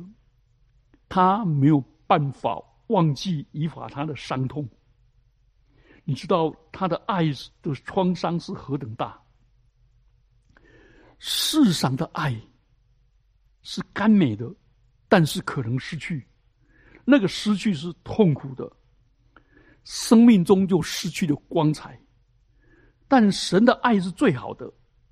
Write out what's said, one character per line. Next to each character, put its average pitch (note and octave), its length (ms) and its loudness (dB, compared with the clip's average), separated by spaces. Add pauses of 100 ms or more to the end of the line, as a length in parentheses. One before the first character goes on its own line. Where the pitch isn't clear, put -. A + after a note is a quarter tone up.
(1080)
他 F#3+ 340 2
没 D3 240 2
有 D3 140 4 (240)
办 D3 260 2
法 G#2+ 300 -8 (260)
忘 E3+ 280 2
记 E3 360 -6
以 D#3 160 -6
法 B2 220 -12
他 C#3 160 -8
的 D3+ 100 -8
伤 C3 320 -6
痛。 C3+ 220 -10 (1300)
你 C#3 100 -4
知 - 140 -10
道 E3 260 0 (180)
他 F#3+ 160 -6
的 E3 80 -2 (120)
爱 F#3 160 0 (400)
的 D3+ 100 -4
创 F3+ 400 -2
伤 E3+ 260 -4
是 - 140 -14
何 C#3 240 -8
等 A2 160 -10
大？ - 260 -10 (2000)
世 - 560 2
上 C3+ 220 -2
的 D#3 180 -4
爱 C3 260 -4 (1200)
是 - 180 -12 (100)
甘 G#3+ 180 -2
美 E3 260 4
的， A#2+ 180 -12 (560)
但 F3 160 6
是 - 160 -6
可 - 200 -8
能 A#2+ 160 -4
失 - 200 -10
去， C#3 280 -10 (800)
那 C4+ 160 4
个 F#3+ 80 -2
失 - 280 -2
去 G3 180 -2
是 D#3+ 180 -8 (120)
痛 F3+ 300 2
苦 C3 220 -8
的， - 160 -12 (1120)
生 - 420 4
命 G#3 200 8
中 F#3+ 200 4
就 E3+ 160 0
失 - 280 -8
去 - 180 -4
了 C#3+ 80 2 (140)
光 D#3 240 2
彩。 - 260 -14 (1120)
但 A3+ 220 6
神 G3 340 2
的 A#3+ 100 6
爱 A3+ 240 0
是 F#3 120 -4
最 G#3 220 0
好 A#2 200 -10
的， - 180 -16 (400)